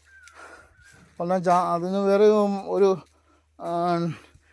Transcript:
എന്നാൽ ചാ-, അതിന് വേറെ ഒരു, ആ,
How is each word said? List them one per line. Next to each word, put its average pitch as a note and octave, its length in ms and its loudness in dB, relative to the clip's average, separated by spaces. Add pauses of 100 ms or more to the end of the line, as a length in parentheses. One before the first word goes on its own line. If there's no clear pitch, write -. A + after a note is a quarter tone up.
(1200)
എന്നാൽ F3+ 240 -2
ചാ-, F3+ 260 2
അതിന് F3+ 260 -4 (100)
വേറെ G3+ 180 4 (480)
ഒരു, G3 140 4 (760)
ആ, E3+ 40 -8 (840)